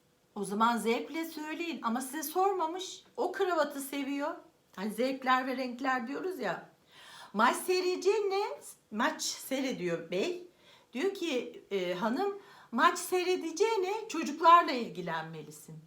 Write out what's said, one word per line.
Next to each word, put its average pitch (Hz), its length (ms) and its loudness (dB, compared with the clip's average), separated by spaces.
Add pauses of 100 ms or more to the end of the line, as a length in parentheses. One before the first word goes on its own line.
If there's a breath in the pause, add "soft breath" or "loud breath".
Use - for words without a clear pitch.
(360)
O 202 80 -4
zaman 226 340 4
zevkle 277 480 0
söyleyin 311 560 -6
ama 233 200 -2
size 294 220 -6
sormamış. 370 800 0 (140)
O 359 140 0
kravatı 302 500 0
seviyor. 285 540 -4 (400)
Hani 196 180 -4
zevkler 254 540 2
ve 254 100 -2
renkler 254 500 -2
diyoruz 302 320 -6
ya. 175 300 -4 (640 loud breath)
"Maç 233 220 4
seyredeceğine", 370 880 2 (480)
maç 277 300 0
seyrediyor 180 880 -2
bey. 294 360 -2 (460 soft breath)
Diyor 370 200 0
ki, 254 580 -4
e, 180 220 0
hanım, 262 460 0 (320 loud breath)
"Maç 330 280 4
seyredeceğine 370 1120 0
çocuklarla 330 640 6
ilgilenmelisin." 165 1040 -6 (120)